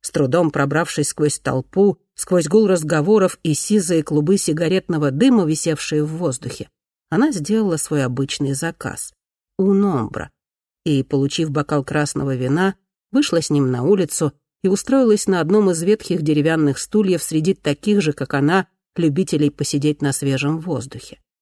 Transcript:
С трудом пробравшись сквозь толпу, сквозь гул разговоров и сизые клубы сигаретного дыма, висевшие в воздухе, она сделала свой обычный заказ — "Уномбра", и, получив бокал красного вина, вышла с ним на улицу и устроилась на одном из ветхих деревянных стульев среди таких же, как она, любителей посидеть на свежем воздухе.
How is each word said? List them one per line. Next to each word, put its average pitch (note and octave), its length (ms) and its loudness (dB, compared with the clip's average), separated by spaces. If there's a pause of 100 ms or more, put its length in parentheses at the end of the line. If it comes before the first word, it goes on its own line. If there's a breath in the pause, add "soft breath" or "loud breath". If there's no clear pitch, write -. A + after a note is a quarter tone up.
С - 100 -12
трудом D3+ 380 2
пробравшись C#3+ 600 -2
сквозь D3+ 300 -2
толпу, D#3 600 0 (160)
сквозь F3 320 0
гул G#3 200 4
разговоров F3 760 2
и D#3+ 100 0
сизые F3 480 0
клубы D3+ 360 0
сигаретного E3 760 0
дыма, G#3 340 4
висевшие D3+ 580 -2
в D#3 140 -6
воздухе, C3 520 -6 (400)
она B3+ 220 2
сделала G3 460 0
свой C#3+ 280 -2
обычный C#3 480 -4
заказ — E3 600 -8 (440)
"Уномбра", G3 760 0 (540)
и, C#3+ 180 2
получив C#3+ 480 -2
бокал D3 320 -2
красного C#3+ 520 -4
вина, D#3 400 0 (360)
вышла A3+ 300 2
с - 80 -8
ним C#3+ 220 2
на B2 120 -2
улицу E3+ 500 0 (300)
и G3 40 0
устроилась A3 600 2
на F#3+ 120 2
одном F#3+ 300 4
из E3 140 -2
ветхих F#3 380 0
деревянных D3+ 580 2
стульев F#3+ 420 0
среди D#3+ 320 0
таких G3+ 480 0
же, D3+ 120 0
как - 200 -6
она, D#3 340 2 (280)
любителей D3+ 540 0
посидеть D3 520 -2
на C#3+ 100 -2
свежем C#3+ 480 -2
воздухе. C#3+ 640 -10 (200)